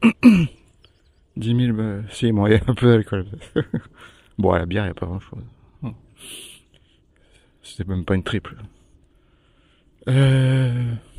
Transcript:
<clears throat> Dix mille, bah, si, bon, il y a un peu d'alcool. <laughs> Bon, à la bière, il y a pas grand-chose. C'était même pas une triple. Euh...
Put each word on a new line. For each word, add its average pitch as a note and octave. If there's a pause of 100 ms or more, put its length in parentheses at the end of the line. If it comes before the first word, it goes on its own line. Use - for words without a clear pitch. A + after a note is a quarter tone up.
(240)
<clears throat> F#3+ (880)
Dix A2+
mille, B2
bah, G#2+ (100)
si, A#2
bon, G#2
il G#2+
y -
a A2
un B2+
peu B2
d'alcool. G2+ (260)
<laughs> - (760)
Bon, F#2
à F2+
la E2+
bière, G2
il -
y F2
a -
pas -
grand-chose. F#2+ (2250)
C'était -
même F#2
pas G2
une F#2
triple. - (1500)
Euh... C3 (260)